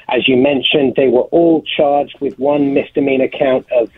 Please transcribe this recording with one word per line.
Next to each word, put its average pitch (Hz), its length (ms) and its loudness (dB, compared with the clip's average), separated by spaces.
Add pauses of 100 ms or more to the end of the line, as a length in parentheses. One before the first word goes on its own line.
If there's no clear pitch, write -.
as 120 180 0
you 127 100 2
mentioned, 135 600 0
they 135 100 2
were 123 160 2
all 165 400 2 (140)
charged 143 420 -2
with 139 180 -6
one 143 360 0
misdemeanor 135 560 0
count 131 420 -2
of, 117 260 0